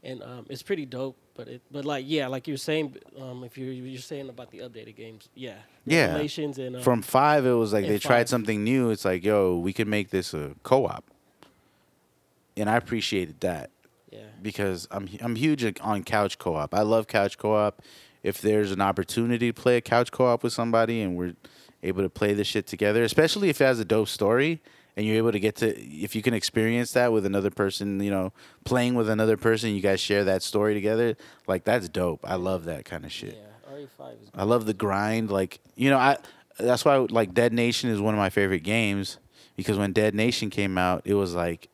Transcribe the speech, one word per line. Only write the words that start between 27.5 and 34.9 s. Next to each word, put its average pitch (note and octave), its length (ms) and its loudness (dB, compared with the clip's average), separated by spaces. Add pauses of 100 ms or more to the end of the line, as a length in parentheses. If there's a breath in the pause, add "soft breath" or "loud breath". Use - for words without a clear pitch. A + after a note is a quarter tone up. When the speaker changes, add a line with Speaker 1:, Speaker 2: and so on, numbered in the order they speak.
Speaker 2:
you G2+ 100 0
know, F#2+ 200 -2 (340 loud breath)
playing B2 280 2
with A2+ 160 0
another A2 280 2
person, A2+ 360 2
you G2 80 -2
guys G2 180 2
share G2+ 260 2
that F#2+ 180 2
story G#2+ 320 0
together, A2 400 2 (320 loud breath)
like, F#2+ 160 -2
that's G#2+ 260 0
dope. F2 340 -2
I F#2+ 120 -6
love F2+ 300 -4
that D#2+ 200 -10
kinda - 240 -12
shit. G#2 320 -14
Speaker 1:
Yeah, A2 320 -20
R D3 60 -16
E C#3 80 -16 (100)
five B2+ 240 -18
is G#2+ 140 -20
Speaker 2:
I F#2+ 80 -4
love A2+ 220 4
the G#2+ 100 0
grind. G#2 560 -2